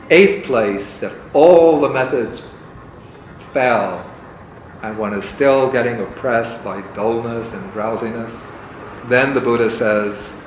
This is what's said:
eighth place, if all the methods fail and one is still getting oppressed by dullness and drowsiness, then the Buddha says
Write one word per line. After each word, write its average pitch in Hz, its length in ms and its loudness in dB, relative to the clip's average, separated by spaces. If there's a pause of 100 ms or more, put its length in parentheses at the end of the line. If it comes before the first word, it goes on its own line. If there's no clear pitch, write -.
eighth 196 360 6
place, 104 400 0 (160)
if 95 120 -8 (200)
all 165 460 8
the 143 100 2
methods 131 540 -2 (1120)
fail 101 520 0 (760)
and 110 160 -10
one 104 160 -4
is 101 160 -6
still 135 420 2
getting 120 300 0
oppressed 117 600 -4
by 98 180 -8 (120)
dullness 117 600 -4
and 98 180 -12
drowsiness, 113 640 -6 (720)
then 127 260 2
the 131 60 2
Buddha 117 300 2
says 104 480 0 (300)